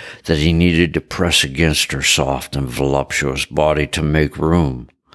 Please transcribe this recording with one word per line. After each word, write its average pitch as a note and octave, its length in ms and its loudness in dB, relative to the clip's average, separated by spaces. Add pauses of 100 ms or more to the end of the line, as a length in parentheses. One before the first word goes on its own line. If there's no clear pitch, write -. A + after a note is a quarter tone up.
(260)
that D#2+ 140 0
he D#2+ 120 2
needed E2 420 4
to D#2+ 60 -2
press - 460 -2
against D2 480 0
her C#2 80 -6
soft C#2 560 -2
and C2+ 100 -2
voluptuous C2+ 800 -2
body D2+ 420 0
to - 160 -4
make D2+ 340 0
room. D2+ 520 0 (260)